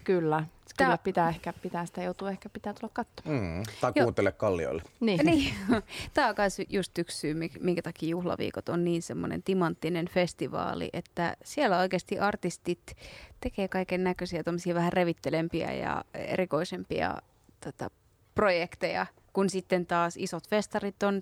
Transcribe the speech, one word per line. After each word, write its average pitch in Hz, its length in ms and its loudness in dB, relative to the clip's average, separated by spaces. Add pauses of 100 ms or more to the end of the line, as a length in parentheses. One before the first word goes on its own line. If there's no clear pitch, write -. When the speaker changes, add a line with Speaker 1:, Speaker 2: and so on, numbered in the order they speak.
Speaker 1:
Kyllä. 156 400 2 (320)
Speaker 2:
Tää 269 100 4
Speaker 1:
Kyllä 233 120 4
pitää 180 300 2
ehkä, 170 240 -4
pitää 175 340 -6
sitä 180 160 -8
joutua, 180 280 -4
ehkä 190 180 -10
pitää 208 260 -10
tulla - 200 -10
katsomaan. 156 480 -4
Speaker 3:
Mm, 87 200 -4 (180)
tai 127 140 2
Speaker 2:
Joo. 160 100 6
Speaker 3:
kuuntele 104 280 4
Kalliolle. 85 500 0 (180)
Speaker 1:
Niin. 226 260 4
Speaker 2:
Niin. 285 280 4 (280)
<laughs> - 0 - (320)
Tää 277 140 4
on 208 60 0
kans 202 220 2 (120)
just 185 300 -2
yksi - 200 -4
syy, 151 160 -2
mik-, 165 260 -4
minkä 170 220 2
takia 165 260 -6
juhlaviikot 175 600 -2
on 175 160 2
niin 170 180 2
semmonen - 400 -4
timanttinen 175 680 0
festivaali, - 840 -2
että - 520 -4
siellä 226 340 2
oikeasti 185 400 0
artistit - 800 -2 (440)
tekee 202 280 -4
kaiken 185 360 0
näköisiä 180 400 -2
tommosia 175 300 0
vähän 170 180 4
revittelempiä 165 800 0
ja - 320 -2 (100)
erikoisempia, 175 1000 -2 (500)
tota, - 260 -8 (440)
projekteja, 180 720 2 (260)
kun 190 180 2
sitten 180 360 0
taas 170 300 2
isot 175 320 -6
festarit 208 540 -2
on 202 200 2